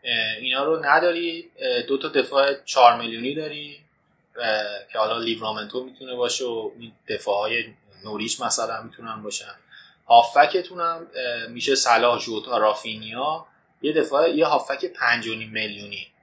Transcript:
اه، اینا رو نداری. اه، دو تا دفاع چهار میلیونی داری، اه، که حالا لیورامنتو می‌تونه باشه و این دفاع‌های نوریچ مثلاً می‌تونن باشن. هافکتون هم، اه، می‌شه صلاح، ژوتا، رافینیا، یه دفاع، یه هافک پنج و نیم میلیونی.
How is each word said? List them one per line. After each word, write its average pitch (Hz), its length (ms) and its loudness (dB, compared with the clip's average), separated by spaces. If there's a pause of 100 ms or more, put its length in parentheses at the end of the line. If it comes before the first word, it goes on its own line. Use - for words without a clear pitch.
اه، 113 340 -2
اینا 131 260 -2
رو 156 220 -2
نداری. 170 720 2
اه، 123 220 0
دو 135 160 0
تا 156 120 -4
دفاع 139 440 2 (120)
چهار 120 320 8
میلیونی 117 380 -6
داری، 147 440 -10 (640)
اه، 107 220 0 (300)
که 117 60 -2
حالا 110 180 0
لیورامنتو 110 680 -6
می‌تونه 127 320 -12
باشه 123 300 -2
و 113 340 -6
این 117 120 -18 (180)
دفاع‌های 107 560 -2 (400)
نوریچ 107 360 -6
مثلاً 113 400 -2
می‌تونن 113 420 -14
باشن. - 320 -10 (520)
هافکتون 147 720 6
هم، 170 360 -4
اه، 120 320 -6
می‌شه 120 280 0
صلاح، 120 440 4
ژوتا، 113 380 -4
رافینیا، 110 880 -2 (360)
یه 151 120 0
دفاع، 151 360 2
یه 156 160 2
هافک 143 400 0
پنج 120 420 0
و 113 80 -4
نیم 110 140 -12
میلیونی. 104 580 -8 (160)